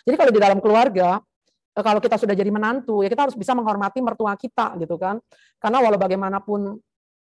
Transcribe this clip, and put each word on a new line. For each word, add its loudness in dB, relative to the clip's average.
Jadi 2
kalau 4
di 4
dalam 4
keluarga, 2
eh, -4
kalau 2
kita 0
sudah 0
jadi 0
menantu, -2
ya 0
kita 0
harus -4
bisa -6
menghormati -2
mertua -2
kita -6
gitu -4
kan. -4
Karena 0
walau 2
bagaimanapun -4